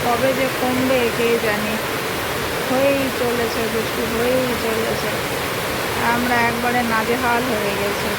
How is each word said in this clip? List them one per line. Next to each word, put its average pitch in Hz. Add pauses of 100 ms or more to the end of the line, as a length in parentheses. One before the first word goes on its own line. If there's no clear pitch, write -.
কবে 240 (100)
যে 262 (120)
কমবে 254 (180)
কে 233 (160)
জানে। 214 (920)
হয়েই 269 (160)
চলেছে 240 (120)
বৃষ্টি, 226 (100)
হয়েই 247 (120)
চলেছে, 226 (1000)
আমরা 240 (140)
একবারে 240 (140)
নাজেহাল 240 (100)
হয়ে 208
গেছি। 202